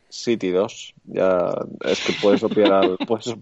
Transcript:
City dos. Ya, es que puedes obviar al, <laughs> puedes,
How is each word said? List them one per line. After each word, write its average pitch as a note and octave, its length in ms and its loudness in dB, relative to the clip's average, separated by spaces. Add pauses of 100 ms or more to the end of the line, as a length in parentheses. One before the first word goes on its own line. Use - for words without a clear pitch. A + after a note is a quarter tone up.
City G#2+ 420 -4
dos. - 420 -2 (120)
Ya, F#2+ 440 0 (340)
es - 220 -2
que - 160 -2
puedes G2+ 220 4
obviar G#2 280 4
al, F#2+ 260 4
<laughs> - 100 -6
puedes, A#2 340 -4